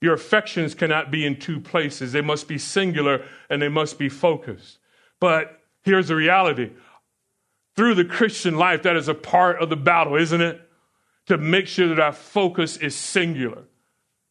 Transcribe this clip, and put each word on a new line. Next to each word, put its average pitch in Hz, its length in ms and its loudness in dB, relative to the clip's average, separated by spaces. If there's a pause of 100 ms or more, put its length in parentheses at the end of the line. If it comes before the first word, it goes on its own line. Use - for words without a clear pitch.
Your 165 140 4
affections 170 600 -2
cannot 156 380 -2
be 151 120 -2
in 139 140 -2
two 160 220 -8
places. 143 500 -4
They 147 100 -2
must 151 280 -4
be 151 100 -8
singular 151 680 -2 (240)
and 147 140 -2
they 147 60 0
must 151 280 -2
be 143 120 -4
focused. - 680 -4 (420)
But 160 420 0 (200)
here's 190 260 2
the 160 80 0
reality. 156 540 2 (1040)
Through 226 180 4
the 180 100 4
Christian 175 520 -2
life, 170 260 2
that 175 140 2
is 147 120 -2
a 156 60 0
part 180 460 2
of 165 100 -2
the 160 60 -2
battle, 151 400 2
isn't 165 240 2
it? 170 200 -2 (640)
To 180 120 2
make 170 280 0
sure 180 220 2
that 160 120 2
our 151 120 4
focus 180 640 -2
is 147 180 -6
singular. 160 720 -4 (680)